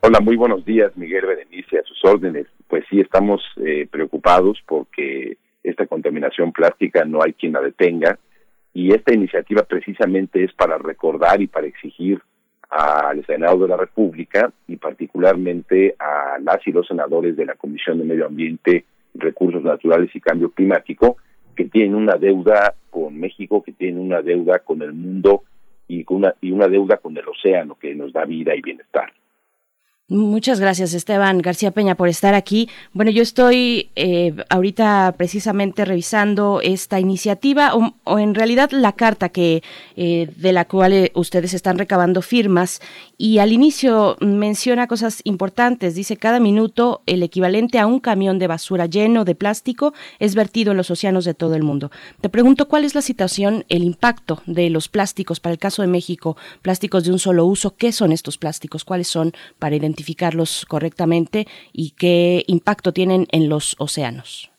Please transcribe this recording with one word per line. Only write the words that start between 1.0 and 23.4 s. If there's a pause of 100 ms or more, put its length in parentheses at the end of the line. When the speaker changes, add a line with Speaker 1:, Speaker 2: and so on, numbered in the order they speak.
Speaker 1:
Berenice,
a
sus
órdenes. (220)
Pues
sí,
estamos, (160)
eh,
preocupados
porque (260)
esta
contaminación
plástica
no
hay
quien
la
detenga, (560)
y
esta
iniciativa
precisamente
es
para
recordar
y
para
exigir (480)
al
Senado
de
la
República, (160)
y
particularmente
a
las
y
los
senadores
de
la
Comisión
de
Medio
Ambiente, (280)
Recursos
Naturales
y
Cambio
Climático, (400)
que
tienen
una
deuda (160)
con
México,